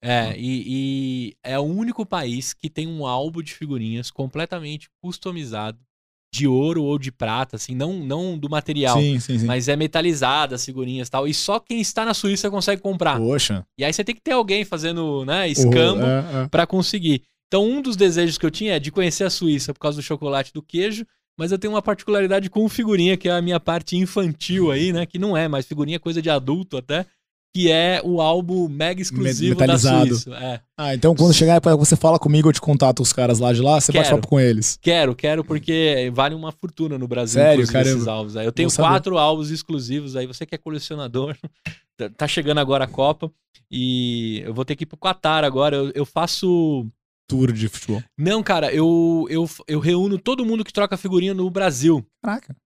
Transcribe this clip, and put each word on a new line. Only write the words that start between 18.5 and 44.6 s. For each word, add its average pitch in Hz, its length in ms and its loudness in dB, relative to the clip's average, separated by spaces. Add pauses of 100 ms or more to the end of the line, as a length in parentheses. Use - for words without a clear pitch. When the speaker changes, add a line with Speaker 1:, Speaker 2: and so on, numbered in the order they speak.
Speaker 1:
tinha 208 260 -4
é - 40 0
de 147 100 -8
conhecer 180 340 -2
a 180 60 0
Suíça 147 440 -2
por - 60 -16
causa 147 160 -4
do 147 60 -8
chocolate 139 480 -4
e - 40 -20
do 151 80 -10
queijo, 214 440 -4 (320)
mas 170 140 -2
eu 190 60 -2
tenho 214 160 -4
uma 208 80 0
particularidade 196 640 0
com 214 180 2
figurinha, 202 480 2
que 180 140 -2
é 175 40 2
a 175 100 0
minha 175 180 0
parte 170 380 -4
infantil 180 720 0
aí, 151 200 0
né, 170 140 -2
que 175 140 -10
não 196 180 0
é 160 120 0
mais 135 180 -2
figurinha, 147 300 -4
é - 20 -6
coisa 165 240 -4
de 160 80 0
adulto 143 480 -2
até, 143 260 -4 (500)
que 175 160 4
é 170 320 4
o 175 200 0
álbum 175 440 2
mega 156 300 -2
Speaker 2:
Me-, 190 60 -8
Speaker 1:
exclusivo 127 480 -2 (100)
Speaker 2:
metalizado. 131 480 6
Speaker 1:
da 120 60 2
Suíça. 120 280 -6
É. 127 180 -8 (180)
Speaker 2:
Ah, 143 160 -2
então 160 200 4
quando 156 200 8
chegar, 165 260 6 (160)
você 147 200 4
fala 160 220 4
comigo, 151 300 6
eu 156 60 6
te - 80 -2
contato 135 400 4
os 117 100 2
caras 123 260 2
lá 123 140 2
de 117 80 2
lá, 147 180 4
você 139 140 0
bate 160 120 4
Speaker 1:
Quero. 147 120 4
Speaker 2:
papo 110 120 -2
com 139 120 4
eles. 113 400 2
Speaker 1:
Quero, 160 340 2
quero, 151 300 -2
porque 151 720 0
vale 139 200 2
uma 160 180 -10
fortuna 160 440 -6
no 127 100 -6
Brasil, 120 360 0
Speaker 2:
Sério? 147 220 8
Speaker 1:
inclusive, 120 160 0 (100)
esses - 20 4 (120)
Speaker 2:
Caramba. 113 80 -2
Speaker 1:
álbuns. 107 240 -6
Aí 110 100 -4
eu 117 60 -2
tenho 165 180 0
Speaker 2:
Vou - 60 0
saber. 160 120 4
Speaker 1:
quatro 180 300 2
álbuns 156 320 2
exclusivos, 139 640 -6
aí 127 100 -4
você 127 200 -14
que - 80 -12
é 147 40 -12
colecionador, 143 800 -6 (280)
<laughs> - 340 -16
tá, 110 100 -8
tá 147 180 -6
chegando 147 340 0
agora 135 240 2
a 123 40 -6
Copa, 151 420 0 (400)
e 120 760 -2
eu 113 80 -10
vou 127 120 -4